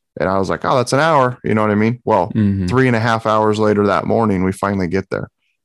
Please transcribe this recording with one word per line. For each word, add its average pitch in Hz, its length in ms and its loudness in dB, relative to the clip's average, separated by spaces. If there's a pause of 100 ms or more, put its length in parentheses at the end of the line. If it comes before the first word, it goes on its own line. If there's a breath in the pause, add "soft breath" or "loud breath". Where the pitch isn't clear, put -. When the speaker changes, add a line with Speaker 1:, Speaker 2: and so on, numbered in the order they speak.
(200)
Speaker 1:
And 82 100 -2
I 98 80 0
was 95 120 -2
like, 85 140 -4
"Oh, 151 120 0
that's 123 180 -2
an 135 60 2
hour." 139 440 2
You 110 120 -2
know 110 60 2
what 107 100 0
I 104 40 0
mean? 113 300 0
Well, 107 300 0
Speaker 2:
Mm-hmm. 98 320 0
Speaker 1:
three 127 200 2
and 120 80 2
a 110 40 0
half 113 260 -2
hours 110 320 2
later 104 300 2
that 92 180 0
morning, 104 380 0
we 95 80 0
finally 98 360 -4
get 95 220 -4
there. - 200 -6 (360)